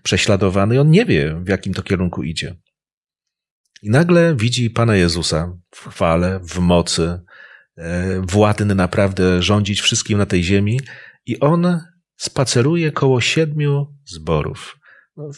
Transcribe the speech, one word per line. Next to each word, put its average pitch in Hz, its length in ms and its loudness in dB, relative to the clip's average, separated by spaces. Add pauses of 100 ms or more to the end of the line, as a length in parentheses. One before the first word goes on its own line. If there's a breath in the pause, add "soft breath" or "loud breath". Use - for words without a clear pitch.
prześladowany 98 720 2
i 131 40 4
on 151 120 4
nie 208 140 6
wie, 80 400 0
w 95 40 -6
jakim 95 260 -2
to 95 80 -6
kierunku 90 400 -2
idzie. 80 340 -8 (1300)
I 104 80 -6
nagle 170 460 4
widzi 120 340 0
Pana 117 260 2
Jezusa 87 640 0 (120)
w - 180 -20
chwale, 90 540 0
w 87 160 -10
mocy, 87 600 0 (560 loud breath)
e, 90 440 -6
władny 104 540 2
naprawdę 92 680 2
rządzić 104 380 0
wszystkim 110 380 0
na 101 80 0
tej 90 180 0
ziemi 101 360 0 (460 loud breath)
i 120 140 -6
on 170 400 2 (360)
spaceruje 147 760 0
koło 131 280 2
siedmiu 147 640 0 (200)
zborów. 78 680 -4 (400 soft breath)
No, 147 220 -12